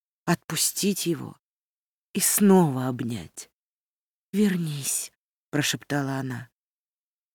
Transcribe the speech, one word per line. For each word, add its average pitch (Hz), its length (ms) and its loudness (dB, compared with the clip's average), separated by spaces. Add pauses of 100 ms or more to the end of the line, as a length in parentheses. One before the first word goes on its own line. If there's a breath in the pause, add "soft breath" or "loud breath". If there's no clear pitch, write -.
(240)
отпустить - 840 -2
его 131 300 -6 (800)
и 202 60 -2
снова 175 680 4
обнять. 117 600 -8 (840)
«Вернись», 170 800 0 (380)
прошептала 139 640 -2
она. 127 360 -8 (840)